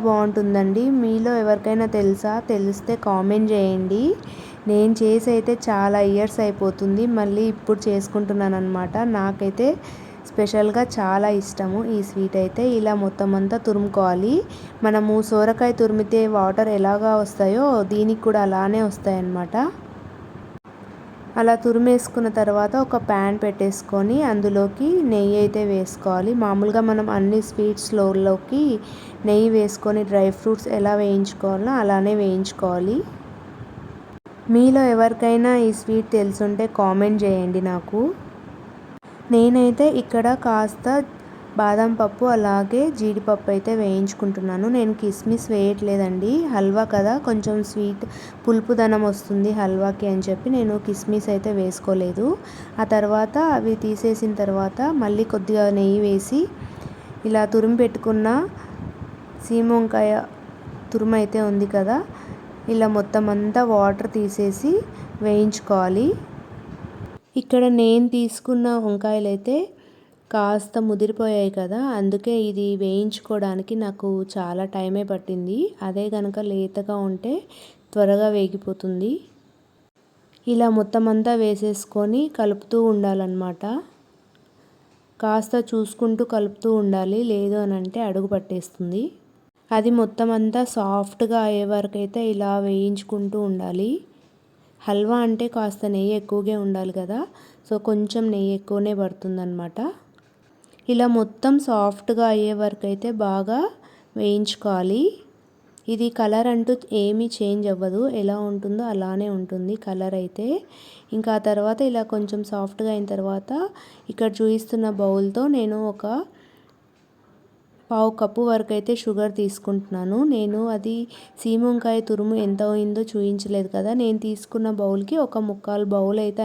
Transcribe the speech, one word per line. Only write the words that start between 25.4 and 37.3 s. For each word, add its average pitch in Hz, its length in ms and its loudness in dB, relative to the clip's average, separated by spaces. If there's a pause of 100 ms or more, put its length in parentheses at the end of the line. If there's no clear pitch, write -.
అయితే 208 180 2 (120)
వేసుకోవాలి. 190 600 0 (120)
మామూలుగా 208 440 2
మనం 214 180 2 (100)
అన్ని 202 320 4
స్వీట్స్లోకి 202 1160 0 (640)
నెయ్యి 214 280 6
వేసుకొని 208 540 0
డ్రై 196 160 4 (120)
ఫ్రూట్స్ 220 300 0 (100)
ఎలా 208 240 2
వేయించుకోవాలో 196 720 0 (100)
అలానే 202 400 2
వేయించుకోవాలి. 190 760 0 (1600)
మీలో 262 280 6 (120)
ఎవరికైనా 233 580 4 (160)
ఈ - 20 4 (100)
స్వీట్ 220 380 -2
తెలుసుంటే 208 480 0 (140)
కామెంట్ 202 440 2
చేయండి 185 460 0